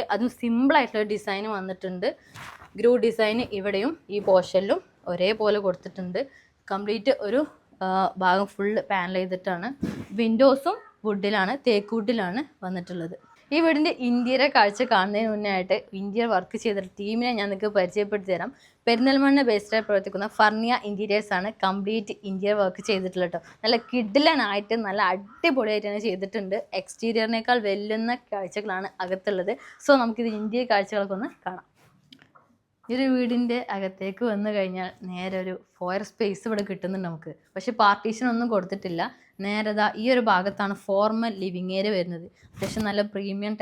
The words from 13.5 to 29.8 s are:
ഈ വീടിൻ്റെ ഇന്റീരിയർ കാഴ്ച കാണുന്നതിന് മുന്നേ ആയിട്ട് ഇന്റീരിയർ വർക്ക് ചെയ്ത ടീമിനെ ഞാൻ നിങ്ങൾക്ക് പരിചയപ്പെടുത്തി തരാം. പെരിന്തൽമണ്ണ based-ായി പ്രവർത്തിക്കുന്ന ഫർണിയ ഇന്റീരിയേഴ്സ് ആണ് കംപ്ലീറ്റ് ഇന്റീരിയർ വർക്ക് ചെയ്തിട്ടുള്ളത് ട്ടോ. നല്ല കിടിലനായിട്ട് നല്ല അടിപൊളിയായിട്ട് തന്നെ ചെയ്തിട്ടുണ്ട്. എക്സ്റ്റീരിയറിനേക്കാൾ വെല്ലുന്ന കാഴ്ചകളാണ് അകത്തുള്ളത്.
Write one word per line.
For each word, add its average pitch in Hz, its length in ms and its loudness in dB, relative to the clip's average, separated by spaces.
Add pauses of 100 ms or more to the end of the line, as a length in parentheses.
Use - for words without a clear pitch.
ഈ 294 140 2
വീടിൻ്റെ 320 280 4 (140)
ഇന്റീരിയർ 247 480 2
കാഴ്ച 208 360 4
കാണുന്നതിന് 208 400 2
മുന്നേ 208 220 -4
ആയിട്ട് 185 240 0 (220)
ഇന്റീരിയർ 202 340 -2
വർക്ക് 185 320 -2
ചെയ്ത 202 180 -2 (160)
ടീമിനെ 220 400 -2
ഞാൻ 202 120 -2
നിങ്ങൾക്ക് 202 260 -2
പരിചയപ്പെടുത്തി 196 580 0
തരാം. 170 160 -4 (360)
പെരിന്തൽമണ്ണ 269 640 4
based-ായി 214 380 0
പ്രവർത്തിക്കുന്ന 196 400 0 (100)
ഫർണിയ 220 380 4 (140)
ഇന്റീരിയേഴ്സ് 208 500 0
ആണ് 190 100 -2 (160)
കംപ്ലീറ്റ് 202 500 -2 (140)
ഇന്റീരിയർ 196 320 0
വർക്ക് 190 300 0
ചെയ്തിട്ടുള്ളത് 185 440 -2
ട്ടോ. 170 60 -4 (220)
നല്ല 226 140 2 (140)
കിടിലനായിട്ട് 226 840 2 (100)
നല്ല 196 140 -2 (120)
അടിപൊളിയായിട്ട് 214 760 0
തന്നെ 208 200 -4
ചെയ്തിട്ടുണ്ട്. 190 480 -4 (240)
എക്സ്റ്റീരിയറിനേക്കാൾ 226 760 0 (100)
വെല്ലുന്ന 214 460 -2 (180)
കാഴ്ചകളാണ് 196 580 -6 (140)
അകത്തുള്ളത്. 190 480 -2 (340)